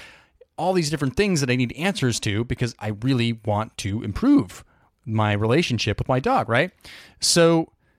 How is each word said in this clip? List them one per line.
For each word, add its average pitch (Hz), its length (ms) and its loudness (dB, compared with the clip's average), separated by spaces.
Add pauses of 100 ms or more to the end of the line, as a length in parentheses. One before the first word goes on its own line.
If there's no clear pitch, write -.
(580)
All 180 160 0
these 165 160 0
different 147 260 -2
things 190 240 2
that 135 80 0
I 123 80 0
need 123 160 0
answers 143 480 -2
to 107 240 -2
because 120 340 -4
I 107 100 -8
really 117 560 -2
want 107 340 -2
to 101 240 -4
improve 110 600 0 (440)
my 110 260 0
relationship 110 680 0
with - 100 -4
my 131 120 0
dog, 220 300 0
right? 139 220 2 (480)
So 165 520 4 (260)